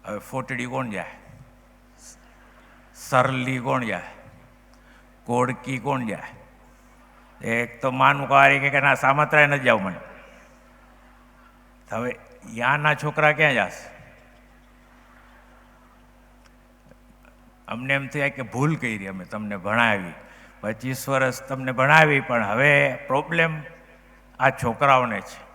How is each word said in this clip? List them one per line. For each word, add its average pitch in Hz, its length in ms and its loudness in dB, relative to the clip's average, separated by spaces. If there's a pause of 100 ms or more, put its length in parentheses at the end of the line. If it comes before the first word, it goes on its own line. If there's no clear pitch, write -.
હવે 101 140 -10 (120)
ફોટડી 123 440 -8
કોણ 131 160 -6
જાય? 92 240 -10 (1800)
સરલી 127 640 0
કોણ 127 260 -2
જાય? 90 240 -8 (1160)
કોડકી 123 540 -2
કોણ 131 280 -4
જાય? 85 220 -10 (1080)
એક 117 400 -6
તો 139 120 -4
માનું 135 360 2
કવારી 139 320 6
કે, 139 100 0
કે 139 100 0
ના, 135 160 4
સામત્રાએ 147 520 4
નથી 139 200 0
જાવ 110 120 4
મને. 95 200 -6 (1900)
હવે 120 220 -6 (440)
યાના 151 480 2
છોકરા 151 360 2
ક્યાં 147 220 4
જાશે? - 260 -4 (3750)
અમને 127 260 -4
એમ 139 140 -4
થાય 143 220 -4
કે 135 220 -12
ભૂલ 143 240 0
કરી, 107 320 -6
અમે 95 160 -12
તમને 104 340 -8
ભણાવી, 101 560 0 (440)
પચીસ 127 500 -8
વર્ષ 131 400 0
તમને 131 240 -6
ભણાવી, 143 560 6
પણ 117 220 0
હવે 135 220 4 (360)
પ્રોબ્લેમ 156 480 -2 (840)
આ 131 200 4
છોકરાઓને 123 640 2
છે. - 180 -18 (140)